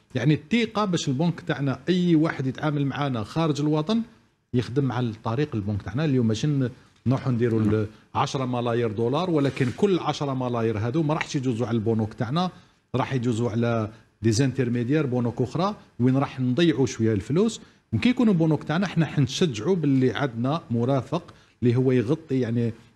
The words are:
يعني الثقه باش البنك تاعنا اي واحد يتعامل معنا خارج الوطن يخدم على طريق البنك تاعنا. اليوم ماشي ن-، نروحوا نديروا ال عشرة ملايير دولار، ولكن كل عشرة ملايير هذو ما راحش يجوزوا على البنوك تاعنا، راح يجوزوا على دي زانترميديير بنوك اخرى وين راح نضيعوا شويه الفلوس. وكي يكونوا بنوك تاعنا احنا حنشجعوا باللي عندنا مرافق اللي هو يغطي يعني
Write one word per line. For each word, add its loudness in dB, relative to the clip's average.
يعني 2
الثقه 0
باش -2
البنك 0
تاعنا -2
اي 4
واحد 0
يتعامل -2
معنا -2
خارج -2
الوطن 0
يخدم 0
على -2
طريق -2
البنك -4
تاعنا. -4
اليوم 2
ماشي 0
ن-، 0
نروحوا 0
نديروا 2
ال 2
عشرة -2
ملايير -2
دولار، -2
ولكن 0
كل 2
عشرة -4
ملايير -2
هذو -2
ما 0
راحش -4
يجوزوا -2
على 0
البنوك 0
تاعنا، -4
راح -2
يجوزوا -2
على 0
دي 4
زانترميديير 0
بنوك -2
اخرى -2
وين 4
راح -2
نضيعوا 2
شويه 0
الفلوس. 0
وكي 2
يكونوا 4
بنوك 2
تاعنا -2
احنا 0
حنشجعوا 0
باللي 2
عندنا -2
مرافق -2
اللي 4
هو 2
يغطي 0
يعني 0